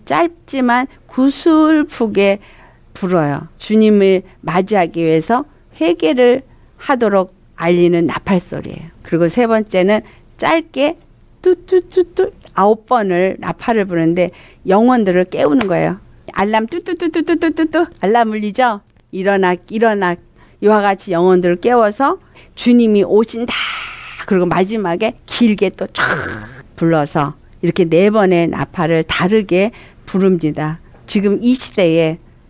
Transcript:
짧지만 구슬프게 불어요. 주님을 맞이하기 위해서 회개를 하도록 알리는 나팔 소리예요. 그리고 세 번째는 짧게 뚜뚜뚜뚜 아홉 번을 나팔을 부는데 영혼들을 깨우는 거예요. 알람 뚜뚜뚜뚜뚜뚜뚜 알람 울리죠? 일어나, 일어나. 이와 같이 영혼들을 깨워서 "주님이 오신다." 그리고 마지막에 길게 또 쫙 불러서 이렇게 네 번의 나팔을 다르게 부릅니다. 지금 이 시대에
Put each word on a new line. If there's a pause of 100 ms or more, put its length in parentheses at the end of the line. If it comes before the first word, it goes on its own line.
짧지만 (200)
구슬프게 (540)
불어요. (100)
주님을 (180)
맞이하기
위해서 (340)
회개를 (360)
하도록 (220)
알리는
나팔
소리예요. (140)
그리고
세
번째는 (360)
짧게 (440)
뚜뚜뚜뚜 (240)
아홉
번을
나팔을
부는데 (360)
영혼들을
깨우는
거예요. (340)
알람
뚜뚜뚜뚜뚜뚜뚜 (160)
알람
울리죠? (300)
일어나, (140)
일어나. (460)
이와
같이
영혼들을
깨워서 (380)
"주님이
오신다." (720)
그리고
마지막에 (120)
길게
또
쫙 (720)
불러서 (260)
이렇게
네
번의
나팔을
다르게 (340)
부릅니다. (260)
지금
이
시대에 (320)